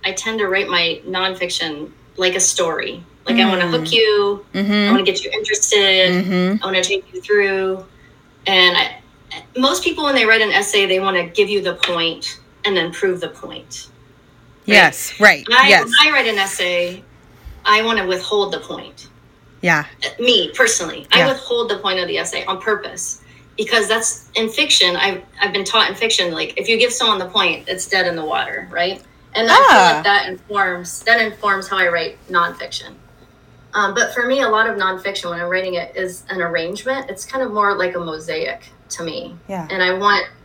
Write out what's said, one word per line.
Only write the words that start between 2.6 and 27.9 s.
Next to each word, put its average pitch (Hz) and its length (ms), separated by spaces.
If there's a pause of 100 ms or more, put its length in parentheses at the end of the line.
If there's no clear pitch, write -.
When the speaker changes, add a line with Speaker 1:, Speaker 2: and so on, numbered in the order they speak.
Speaker 1:
Like, 233 100
I 190 120
wanna 180 180
hook 160 200
Speaker 2:
Mm. 160 60
Speaker 1:
you. 202 600
Speaker 2:
Mm-hmm. 202 180 (160)
Speaker 1:
I - 40
wanna 196 100
get 185 220
you - 80
interested. 196 800 (120)
Speaker 2:
Mm-hmm. 185 380
Speaker 1:
I 196 40
wanna 190 180
take 190 280
you 185 80
through. 190 640 (640)
And 180 300
I, - 200 (600)
most 277 260
people, 320 220
when 277 100
they 233 120
write 226 160
an 202 100
essay, 202 340
they 185 140
wanna 185 260
give 202 240
you 202 100
the 180 140
point 165 640 (260)
and 202 120
then 170 160
prove 180 280
the 160 80
point. - 600 (760)
Right? 208 80
Speaker 2:
Yes, - 460
right. 185 320
Speaker 1:
I, 269 160
Speaker 2:
Yes. 175 160
Speaker 1:
when 233 80 (100)
I 302 100
write 262 160
an 208 100
essay, 180 640 (600)
I 214 180
wanna 220 240
withhold 190 460
the - 80
point. - 480 (520)
Speaker 2:
Yeah. 160 260 (340)
Speaker 1:
Me, 226 340
personally. 170 560
I 233 100
Speaker 2:
Yeah. 269 80
Speaker 1:
withhold 240 400
the 196 100
point 190 200
of 175 80
the 160 120
essay 170 260
on 185 160
purpose. - 580 (380)
Because 214 320
that's, - 380 (100)
in 226 140
fiction, 202 440
I've, 185 280 (180)
I've 202 120
been 196 120
taught 214 240
in 196 80
fiction, 196 360
like, 160 240
if 190 120
you 226 100
give 233 140
someone 220 260
the 180 80
point, 180 400
it's - 200
dead 185 200